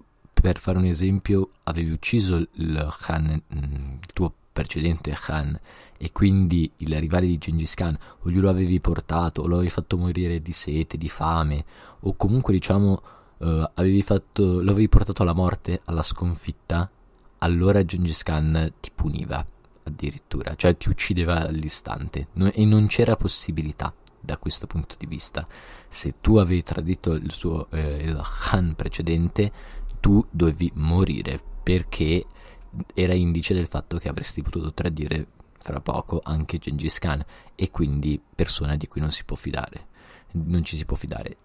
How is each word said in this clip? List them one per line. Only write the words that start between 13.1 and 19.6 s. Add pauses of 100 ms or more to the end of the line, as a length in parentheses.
eh,
avevi
fatto,
lo
avevi
portato
alla
morte,
alla
sconfitta, (480)
allora
Gengis
Khan
ti
puniva (380)